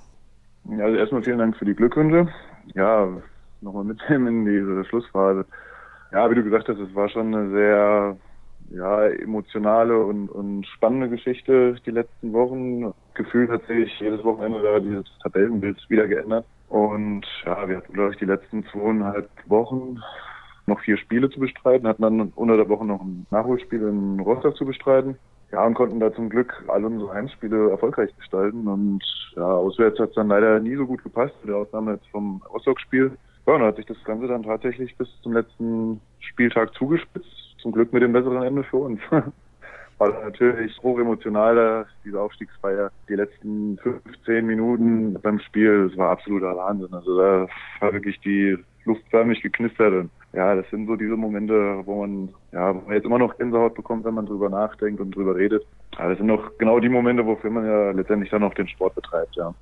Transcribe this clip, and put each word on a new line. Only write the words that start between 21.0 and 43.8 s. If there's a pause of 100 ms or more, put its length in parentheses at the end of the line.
zu
bestreiten,
hatten
dann
unter
der
Woche
noch
ein
Nachholspiel
in
Rostock
zu
bestreiten. (360)
Ja,
und
konnten
da
zum
Glück
alle
unsere
Heimspiele
erfolgreich
gestalten.
Und (340)
ja,
auswärts
hat's
dann
leider
nie
so
gut
gepasst,
mit
der
Ausnahme
jetzt
vom (120)
Rostock-Spiel. (360)
Ja,
und
da
hat
sich
das
Ganze
dann
tatsächlich
bis (140)
zum
letzten (200)
Spieltag
zugespitzt. (340)
Zum
Glück
mit
dem
besseren
Ende
für
uns.
<laughs>
War
natürlich
hochemotional,
da, (200)
diese
Aufstiegsfeier. (200)
Die
letzten
fünfzehn